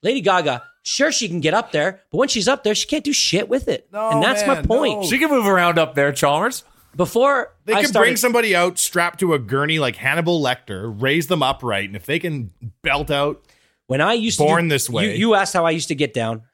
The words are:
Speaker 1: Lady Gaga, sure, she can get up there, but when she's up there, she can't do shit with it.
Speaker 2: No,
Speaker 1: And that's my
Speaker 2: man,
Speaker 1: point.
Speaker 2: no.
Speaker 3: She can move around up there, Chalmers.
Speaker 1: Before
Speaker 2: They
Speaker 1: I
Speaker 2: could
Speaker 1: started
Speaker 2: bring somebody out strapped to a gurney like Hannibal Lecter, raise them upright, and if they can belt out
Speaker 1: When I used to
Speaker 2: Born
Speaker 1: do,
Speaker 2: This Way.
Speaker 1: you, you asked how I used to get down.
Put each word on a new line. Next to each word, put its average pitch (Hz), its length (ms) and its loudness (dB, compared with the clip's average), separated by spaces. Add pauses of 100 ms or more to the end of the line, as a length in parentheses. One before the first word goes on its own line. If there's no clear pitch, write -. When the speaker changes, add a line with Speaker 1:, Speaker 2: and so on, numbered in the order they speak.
Speaker 1:
Lady 254 180 0
Gaga, 165 420 0 (200)
sure, - 280 0
she 240 180 -4
can 165 120 -4
get 156 140 0
up 220 180 -2
there, 170 280 -2 (100)
but 151 80 -4
when 269 100 2
she's 208 180 -2
up 269 160 0
there, 214 120 2
she - 120 -4
can't 294 180 -4
do 285 100 -2
shit 202 340 0
with 262 200 -2
it. 170 220 -4
Speaker 2:
No, 214 200 -4
Speaker 1:
And 220 120 2
that's 254 240 2
my 277 100 2
Speaker 2:
man, 151 100 -4
Speaker 1:
point. 233 340 0
Speaker 2:
no. 190 60 -4
Speaker 3:
She 220 120 0
can 311 120 2
move 247 180 2
around 175 300 4
up 156 160 0
there, 143 180 2
Chalmers. 156 500 0 (340)
Speaker 1:
Before 247 560 0 (140)
Speaker 2:
They 220 80 0
Speaker 1:
I - 80 2
Speaker 2:
could 294 80 0
Speaker 1:
started 226 180 4
Speaker 2:
bring 247 80 0
somebody 226 400 2
out 180 220 2
strapped - 420 -2
to 180 120 2
a 147 60 2
gurney 139 400 -2
like 135 180 0
Hannibal 160 460 0
Lecter, 113 580 -4
raise 135 280 0
them 175 140 0
upright, 120 420 -2
and 98 100 -12
if 98 100 -12
they 156 140 -2
can 147 320 -6 (320)
belt 143 300 -2
out 143 320 -2 (420)
Speaker 1:
When 135 140 -2
I 196 140 2
used 226 240 -2
to 147 60 2
Speaker 2:
Born 165 200 4
Speaker 1:
do, 165 60 0
Speaker 2:
This 139 200 0
Way. 110 220 -2
Speaker 1:
you, 208 160 0
you 214 60 6
asked 196 200 0
how 175 120 2
I 165 40 2
used 165 180 -4
to 160 60 -2
get 135 180 -2
down. 113 300 -4 (120)